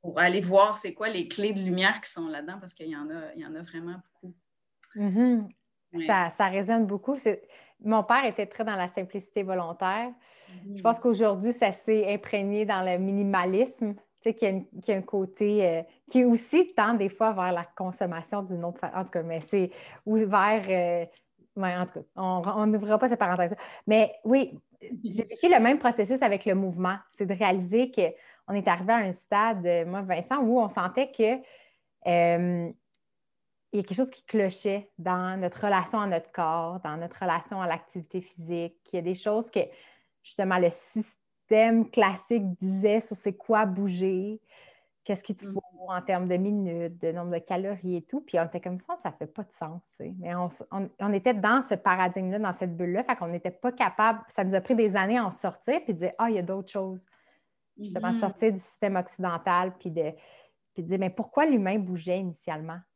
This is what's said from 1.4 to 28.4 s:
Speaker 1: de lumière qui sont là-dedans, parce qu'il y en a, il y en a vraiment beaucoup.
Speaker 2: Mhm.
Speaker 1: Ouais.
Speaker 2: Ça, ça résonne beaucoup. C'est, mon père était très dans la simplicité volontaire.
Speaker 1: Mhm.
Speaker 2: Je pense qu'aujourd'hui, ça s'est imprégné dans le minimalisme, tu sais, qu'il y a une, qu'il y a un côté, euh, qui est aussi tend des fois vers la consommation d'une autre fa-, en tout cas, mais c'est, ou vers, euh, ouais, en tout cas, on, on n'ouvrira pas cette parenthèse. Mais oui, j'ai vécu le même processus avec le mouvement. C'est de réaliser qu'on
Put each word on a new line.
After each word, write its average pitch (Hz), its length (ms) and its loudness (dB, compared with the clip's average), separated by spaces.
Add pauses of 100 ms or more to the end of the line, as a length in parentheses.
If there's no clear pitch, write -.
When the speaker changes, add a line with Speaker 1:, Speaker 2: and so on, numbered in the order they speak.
Speaker 1:
de 196 60 -4
lumière 190 400 0
qui - 100 -12
sont 165 180 -10
là-dedans, 156 320 -10
parce 180 140 -18
qu'il 160 160 -14
y 156 60 -8
en 147 140 -10
a, 160 260 -12
il 165 60 -14
y 147 40 -12
en 156 100 -14
a 160 60 -12
vraiment 170 340 -12 (260)
beaucoup. 180 120 -18 (640)
Speaker 2:
Mhm. 208 540 2 (440)
Speaker 1:
Ouais. 330 140 -4
Speaker 2:
Ça, 180 220 4
ça 196 180 0
résonne 202 380 0
beaucoup. 202 320 -4
C'est, 214 240 -2 (420)
mon 214 200 2
père 247 220 4
était 208 200 -2
très 226 180 -8
dans 214 120 -4
la 180 120 -2
simplicité 190 560 -6
volontaire. 190 680 -2 (560)
Speaker 1:
Mhm. 202 120 -12
Speaker 2:
Je 190 40 -14
pense 226 180 4
qu'aujourd'hui, 214 520 2
ça 233 220 2
s'est 214 400 0
imprégné 208 520 -2
dans 196 160 0
le 185 160 0
minimalisme, 196 1000 0
tu - 340 -6
sais, 220 60 -2
qu'il 214 120 0
y 190 40 2
a - 20 -2
une, 190 120 -4 (160)
qu'il 214 120 -2
y - 20 2
a 190 40 -2
un - 40 -6
côté, 202 640 0
euh, 165 140 0 (280)
qui 254 120 4
est - 40 6
aussi 294 500 4
tend 220 200 4
des 202 140 0
fois 220 240 0
vers 185 180 0
la 175 140 -2
consommation 185 800 -6
d'une 180 200 -6
autre 175 160 -8
fa-, - 160 -6
en 190 80 -4
tout - 80 -10
cas, 175 120 -2
mais 165 180 -6
c'est, 185 280 0 (360)
ou 214 120 0
vers, 208 520 4
euh, 175 360 0 (520)
ouais, 185 180 -2
en 180 100 -2
tout 180 80 -16
cas, - 120 -12 (100)
on, 185 300 -2
on 208 220 0
n'ouvrira 214 320 2
pas 254 100 2
cette 233 100 0
parenthèse. 180 360 2 (320)
Mais 214 260 6 (100)
oui, 254 340 2 (460)
j'ai 214 220 -4
vécu - 240 2
le 262 100 10
même 240 200 6
processus 240 420 2
avec 202 240 2
le 196 100 2
mouvement. 185 400 0 (160)
C'est 208 140 -4
de 190 80 -2
réaliser 196 580 2
qu'on - 600 -4